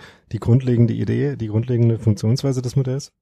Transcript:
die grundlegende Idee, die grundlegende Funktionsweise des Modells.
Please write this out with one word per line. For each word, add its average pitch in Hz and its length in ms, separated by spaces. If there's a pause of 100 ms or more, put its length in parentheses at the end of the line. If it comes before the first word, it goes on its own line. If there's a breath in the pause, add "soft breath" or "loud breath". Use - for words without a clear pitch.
(300 loud breath)
die 113 80
grundlegende 120 560
Idee, 117 400
die 113 140
grundlegende 117 500
Funktionsweise 123 640
des 123 140
Modells. 135 440